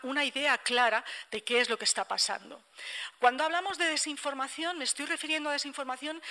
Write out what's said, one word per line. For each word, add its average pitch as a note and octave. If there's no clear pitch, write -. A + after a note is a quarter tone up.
una C#4
idea C4+
clara A#3+
de A3
qué A#3+
es A#3+
lo A3+
que -
está -
pasando. -
Cuando B3+
hablamos F4+
de E4+
desinformación, D4+
me C4+
estoy C#4+
refiriendo D#4
a D4
desinformación C#4